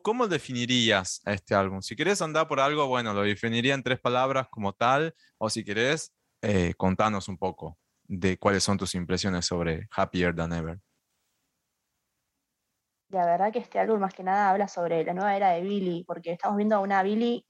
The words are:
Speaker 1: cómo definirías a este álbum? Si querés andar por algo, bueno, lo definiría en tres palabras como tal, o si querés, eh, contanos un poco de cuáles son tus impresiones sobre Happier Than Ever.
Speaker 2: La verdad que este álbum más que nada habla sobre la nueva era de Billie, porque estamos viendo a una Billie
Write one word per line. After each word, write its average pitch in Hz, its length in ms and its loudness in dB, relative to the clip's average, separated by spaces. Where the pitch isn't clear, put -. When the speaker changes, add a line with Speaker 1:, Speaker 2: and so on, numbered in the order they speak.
Speaker 1:
cómo 233 240 0
definirías 120 960 0
a 101 80 0
este 104 220 -2
álbum? 95 260 0
Si - 140 -10
querés 185 260 0
andar 156 260 0
por 147 120 0
algo, 143 280 2
bueno, 120 260 0
lo 101 100 0
definiría 117 500 0
en 135 100 -2
tres 127 160 -2
palabras 131 520 0
como 98 220 -4
tal, 139 420 0
o 110 120 -2
si 107 140 -4
querés, 120 500 -2
eh, 90 340 2
contanos 98 540 0
un 92 80 -10
poco 82 400 -8
de 92 340 0
cuáles 98 260 2
son 101 140 2
tus 92 180 -4
impresiones 90 500 -2
sobre 85 500 -2
Happier 87 400 0
Than 85 180 -2
Ever. 82 260 -6
Speaker 2:
La 185 160 0
verdad 180 260 2
que 240 80 -4
este - 200 -8
álbum 208 200 2
más 185 140 -2
que 190 100 -14
nada 196 280 2
habla 202 160 2
sobre 165 360 0
la 170 100 -2
nueva 196 220 0
era 196 160 4
de 170 100 0
Billie, 185 440 -2
porque 170 260 -8
estamos 202 260 -4
viendo 214 200 2
a - 20 2
una 196 240 2
Billie 226 460 0